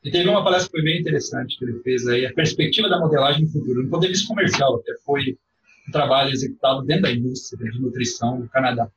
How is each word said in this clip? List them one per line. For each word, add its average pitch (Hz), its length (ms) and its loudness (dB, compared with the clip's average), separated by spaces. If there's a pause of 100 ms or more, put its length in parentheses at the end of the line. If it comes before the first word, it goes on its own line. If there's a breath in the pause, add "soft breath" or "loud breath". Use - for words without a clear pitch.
E - 80 -8
teve 175 160 2
uma 202 160 4
palestra 180 280 2
que 165 80 -4
foi 151 40 0
bem 160 200 0
interessante 143 560 -4
que 127 80 -6
ele 117 140 -6
fez 123 260 0
aí, 123 180 2
a 123 80 -6
perspectiva - 560 0
da 180 100 2
modelagem 156 440 2
no - 80 2
futuro. 123 360 -2
Não 165 140 0
teve 185 140 2
esse - 120 -2
comercial, 139 500 2
até - 160 -8 (120)
foi 139 320 -2 (500 soft breath)
um - 60 -14
trabalho 135 400 2
executado 135 500 0
dentro 165 200 2
da 127 100 2
indústria 120 580 -4
de 120 80 -8
nutrição 123 600 -2
do 117 80 -10
Canadá. 120 480 0